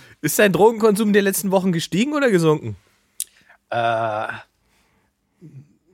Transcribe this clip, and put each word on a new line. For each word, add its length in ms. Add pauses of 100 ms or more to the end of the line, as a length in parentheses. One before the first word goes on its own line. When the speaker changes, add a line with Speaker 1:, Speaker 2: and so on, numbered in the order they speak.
(200)
Speaker 1:
Ist 180
dein 140
Drogenkonsum 640
der 80
letzten 300
Wochen 200
gestiegen 420
oder 160
gesunken? 460 (960)
Speaker 2:
Äh, 560 (1700)